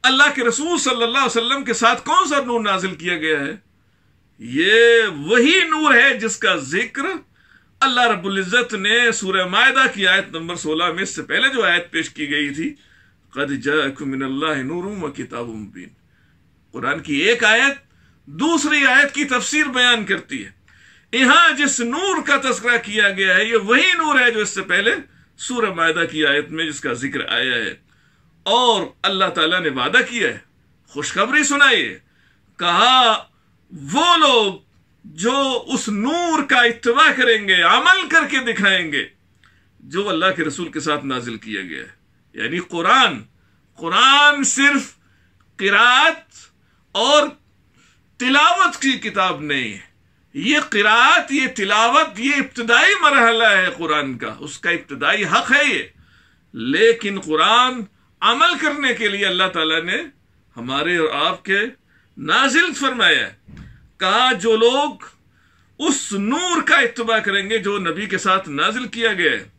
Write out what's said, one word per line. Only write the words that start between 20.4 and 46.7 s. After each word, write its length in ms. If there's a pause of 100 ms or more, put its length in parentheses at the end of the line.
यहाँ 380
जिस 280
नूर 420
का 140
तज़किरा 400
किया 340
गया 240
है, 160
ये 60
वही 360
नूर 280
है 100
जो 120
इससे 180
पहले 600 (180)
सूरह 360
मायदा 300
की 200
आयत 260
में 140
जिसका 300
जिक्र 360
आया 240
है। 260 (680)
और 480 (100)
अल्लाह 240
ताला 300
ने 100
वादा 340
किया 260
है, 160 (480)
खुशखबरी 520
सुनाई 380
है, 120 (640)
कहा, 540 (600)
"वो 420
लोग 480 (420)
जो 300 (160)
उस 360
नूर 540
का 220
इत्तबा 480
करेंगे, 420
अमल 520
करके 320
दिखाएंगे, 720 (720)
जो 220
अल्लाह 260
के 120
रसूल 260
के 120
साथ 240
नाजिल 320
किया 260
गया 160
है", 180 (400)
यानी 220
कुरान। 640 (520)
कुरान 680
सिर्फ 520 (600)
किरात 680 (680)